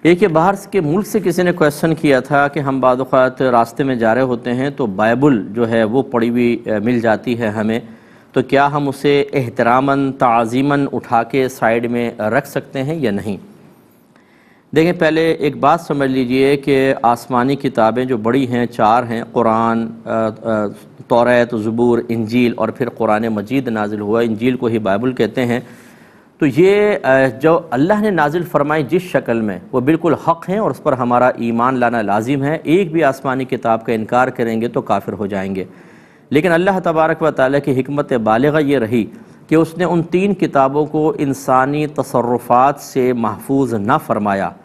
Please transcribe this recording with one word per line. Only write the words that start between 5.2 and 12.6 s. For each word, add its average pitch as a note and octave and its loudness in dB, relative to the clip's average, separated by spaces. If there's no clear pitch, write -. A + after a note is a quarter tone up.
जो A#2 -2
है A2+ 2
वो A#2+ 0
पड़ी A#2 -2
हुई, A#2+ 0
अ, G#2+ -4
मिल A#2+ 0
जाती A2+ 0
है A2+ -2
हमें, A2 -2
तो C3 2
क्या C#3 2
हम C#3+ -2
उसे C#3 -2
एहतरामन, C3 0
ताज़ीमन C3 0
उठा A#2 -2
के C3 -2
साइड A#2+ 0
में A#2+ -4
रख A2+ 0
सकते - -8